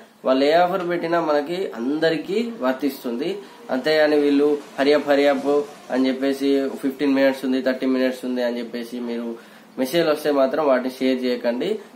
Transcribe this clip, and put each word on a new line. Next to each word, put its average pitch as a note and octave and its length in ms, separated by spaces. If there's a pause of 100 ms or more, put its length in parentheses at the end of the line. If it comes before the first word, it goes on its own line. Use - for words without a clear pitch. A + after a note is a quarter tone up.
(240)
వాళ్ళు C3 200
ఏ D3 80
ఆఫర్ F3 360
పెట్టినా E3+ 320
మనకి D#3 540
అందరికీ D#3+ 880
వర్తిస్తుంది. C3 760 (320)
అంతేగాని D3+ 460
వీళ్ళు D3 420 (200)
"హరి C#3+ 160
అప్, C#3+ 140
హరి C#3+ 200
అప్" C#3+ 360 (260)
అని C3 180
చెప్పేసి C3+ 600 (140)
"ఫిఫ్టీన్ C3+ 320
మినిట్స్ C3+ 300
ఉంది, C3 180
థర్టీ B2+ 240
మినిట్స్ B2+ 380
ఉంది" B2+ 180
అని A#2+ 160
చెప్పేసి A#2+ 420
మీరు A#2 280 (500)
మెసేజ్లు D#3+ 340
వస్తే D3 180
మాత్రం C#3 360
వాటిని B2+ 240
షేర్ B2+ 340
చేయకండి. B2+ 540 (180)